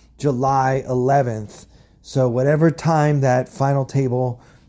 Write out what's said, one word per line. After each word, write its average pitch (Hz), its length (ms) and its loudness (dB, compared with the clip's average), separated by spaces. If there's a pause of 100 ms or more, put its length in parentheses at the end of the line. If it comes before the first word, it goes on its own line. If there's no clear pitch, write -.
(200)
July 135 680 0
eleventh. 127 800 -2 (360)
So 131 280 0
whatever 143 400 2
time 151 520 0
that 127 280 0
final 139 340 0
table 127 580 -2 (280)